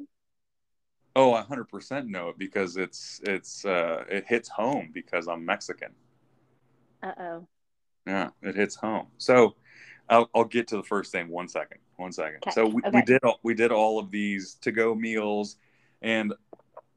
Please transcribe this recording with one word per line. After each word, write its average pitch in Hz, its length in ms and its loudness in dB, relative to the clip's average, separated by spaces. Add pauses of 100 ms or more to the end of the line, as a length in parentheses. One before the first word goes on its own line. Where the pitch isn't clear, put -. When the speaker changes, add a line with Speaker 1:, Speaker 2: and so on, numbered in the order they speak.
(1160)
Speaker 1:
Oh, 131 180 8
I 110 80 0
hundred 123 220 -8
percent 131 440 -10
know 90 200 -6
it 85 100 -8
because 95 380 -2
it's, - 480 -8
it's, 98 400 -4
uh, 85 440 0
it 95 180 -2
hits 117 220 0
home 110 440 -4
because 87 340 -4
I'm 85 180 -6
Mexican. - 480 -4 (1080)
Speaker 2:
Uh-oh. 175 460 -12 (580)
Speaker 1:
Yeah, 92 240 -4 (120)
it 98 120 -8
hits 101 220 -2
home. 107 320 -4 (100)
So 123 380 6 (520)
I'll, 117 260 6
I'll 113 100 6
get 113 240 -2
to 110 80 -4
the 95 80 -4
first 98 260 -4
thing. 87 180 -4
One 87 200 -8
second. - 300 -8 (180)
One 90 160 -10
second. 78 340 -6
Speaker 2:
Okay. - 60 -4
Speaker 1:
So 113 140 4
we, 110 80 2
we 196 260 4
Speaker 2:
Okay. 123 40 6
Speaker 1:
did 127 200 6
all, 117 180 2
we 117 120 0
did 113 180 2
all 110 260 2
of 101 140 -8
these 101 480 -4
to-go 113 340 0
meals, 107 640 -4 (460)
and 110 300 -2 (640)